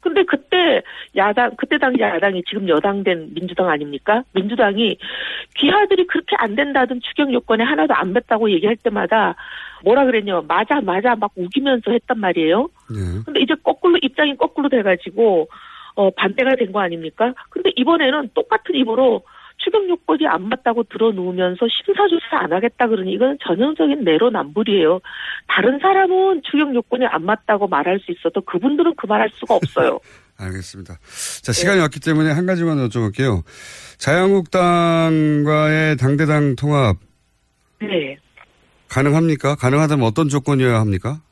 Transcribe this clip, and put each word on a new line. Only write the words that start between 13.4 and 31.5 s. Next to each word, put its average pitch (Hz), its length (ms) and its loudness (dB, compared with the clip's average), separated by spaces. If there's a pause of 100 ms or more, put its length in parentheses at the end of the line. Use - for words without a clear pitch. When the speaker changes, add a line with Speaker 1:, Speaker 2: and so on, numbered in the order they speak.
Speaker 1:
이제 285 200 0
거꾸로, 349 400 2
입장이 285 340 -2
거꾸로 285 320 -2
돼가지고, 196 800 2 (460)
어, 196 160 4
반대가 254 460 0
된 214 160 -2
거 208 80 -2
아닙니까? 175 520 -2 (180)
근데 370 260 -2
이번에는 285 580 0
똑같은 427 400 -2
입으로 233 480 2 (360)
추경 392 300 0
요건이 311 380 -2
안 185 220 -2
맞다고 233 360 -2
들어놓으면서 185 840 -2
심사조사 349 720 0
안 175 140 -2
하겠다 233 360 0
그러니, 190 240 -2
이건 262 320 0
전형적인 285 580 0
내로남불이에요. 185 1000 2 (460)
다른 240 320 0
사람은 381 720 2
추경 285 240 0
요건이 247 320 -2
안 160 180 -2
맞다고 202 440 0
말할 180 320 0
수 - 100 -14
있어도, 175 300 -4
그분들은 294 560 0
그 - 100 -12
말할 214 240 0
수가 - 240 -2
없어요. 156 460 0 (180)
Speaker 2:
<laughs> - 220 -20
알겠습니다. 92 540 -12 (500)
자, 123 80 -4